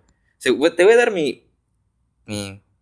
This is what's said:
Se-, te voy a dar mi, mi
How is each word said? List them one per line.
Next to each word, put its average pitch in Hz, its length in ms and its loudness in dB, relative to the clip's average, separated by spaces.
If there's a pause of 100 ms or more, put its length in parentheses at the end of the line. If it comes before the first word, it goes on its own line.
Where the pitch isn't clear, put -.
(380)
Se-, 131 140 -2 (240)
te 175 80 2
voy 214 100 6
a 233 40 4
dar 240 140 0
mi, 156 320 -8 (840)
mi 101 360 -12 (200)